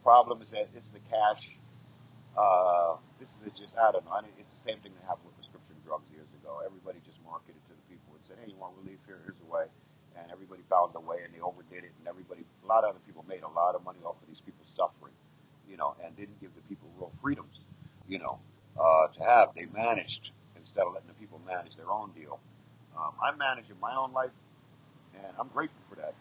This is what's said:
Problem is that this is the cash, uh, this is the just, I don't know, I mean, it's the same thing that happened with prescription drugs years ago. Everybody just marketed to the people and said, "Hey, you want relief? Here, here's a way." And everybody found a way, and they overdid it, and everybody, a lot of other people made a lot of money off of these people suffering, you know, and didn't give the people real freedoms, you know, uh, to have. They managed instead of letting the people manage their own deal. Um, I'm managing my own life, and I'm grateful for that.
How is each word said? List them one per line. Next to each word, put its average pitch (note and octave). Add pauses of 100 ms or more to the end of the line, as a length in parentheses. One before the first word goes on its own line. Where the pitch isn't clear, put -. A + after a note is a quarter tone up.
Problem A#2+
is A2
that G#2+
this A#2
is -
the G#2
cash, G#2+ (880)
uh, F2+ (240)
this B2+
is -
the G#2
just, G#2
I A2
don't F#2
know, E2+
I G#2+
mean, G2+
it's G2+
the -
same A2
thing G2
that F2+
happened F2
with -
prescription -
drugs D#2
years D#2 (160)
ago. D2
Everybody F#2
just E2
marketed E2
to D#2+
the D2+
people E2+
and -
said, G2
"Hey, A2+
you F#2+
want F#2
relief? F#2+
Here, F#2
here's E2+
a F2
way." D#2+ (480)
And E2+
everybody F2+
found F2
a E2
way, E2+
and E2+
they E2
overdid F2
it, F2
and F2
everybody, F2
a -
lot A2
of G#2
other F2
people E2
made F2+
a D#2
lot E2+
of F2+
money F2+
off E2
of -
these D#2
people -
suffering, D2+ (560)
you F#2+
know, D2
and E2+
didn't G2+
give F#2+
the D#2
people F#2
real F2+
freedoms, - (480)
you F#2+
know, C2+ (400)
uh, D#2+
to D#2+
have. A2
They E2+
managed A2 (240)
instead F2+
of F2+
letting E2+
the -
people F#2+
manage F2
their E2+
own G#2+
deal. D2 (560)
Um, D2+
I'm C#3+
managing A#2+
my G#2+
own C3
life, B2+ (800)
and G2
I'm B2
grateful D3+
for E2
that. -